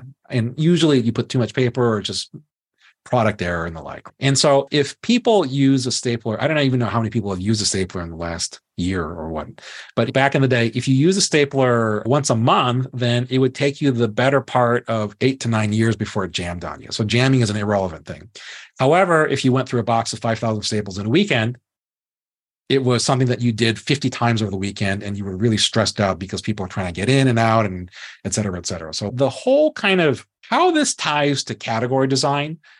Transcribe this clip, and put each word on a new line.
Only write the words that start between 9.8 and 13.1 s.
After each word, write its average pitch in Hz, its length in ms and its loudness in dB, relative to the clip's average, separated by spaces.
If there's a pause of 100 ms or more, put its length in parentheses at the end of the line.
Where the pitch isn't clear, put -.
But 117 180 0
back 135 200 2
in 147 80 2
the 135 60 4
day, 120 260 2
if 123 140 -4
you 135 80 4
use 170 220 4
a 196 40 0
stapler 127 840 2
once 143 240 0
a 127 60 2
month, 131 580 2
then 120 360 0